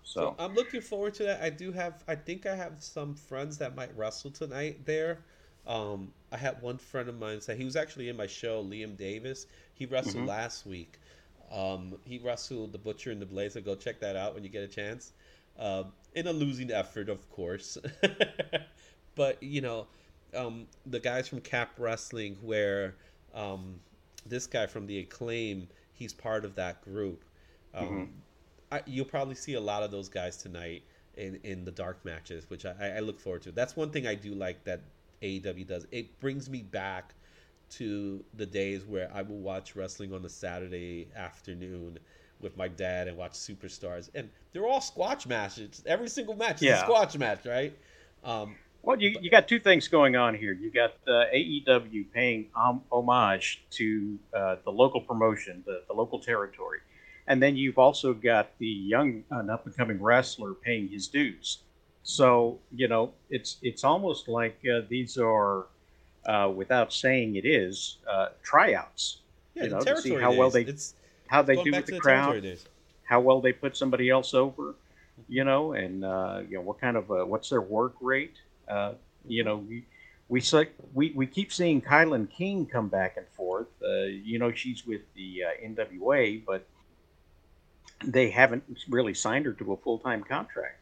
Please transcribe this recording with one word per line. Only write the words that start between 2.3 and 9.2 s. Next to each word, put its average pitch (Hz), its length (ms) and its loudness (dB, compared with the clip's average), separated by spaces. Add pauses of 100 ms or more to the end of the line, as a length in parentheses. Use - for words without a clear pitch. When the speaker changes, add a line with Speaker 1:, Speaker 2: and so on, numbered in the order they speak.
Speaker 2:
I 196 80 -4
have 165 280 -10
some 147 320 -10
friends 147 440 -10
that 131 160 -6
might 131 220 -12
wrestle 110 340 -6
tonight 147 560 -8
there. 160 320 -2 (480)
Um, 104 460 -6 (200)
I 123 60 -8
had 127 240 -6
one 123 160 -8
friend 123 300 -8
of 120 100 -12
mine 107 220 -8
say, 113 160 -8
he 131 80 -6
was 131 120 -8
actually 135 320 -6
in 120 80 -10
my 104 100 -6
show, 110 380 -6
Liam 104 320 -10
Davis. 110 500 -10 (280)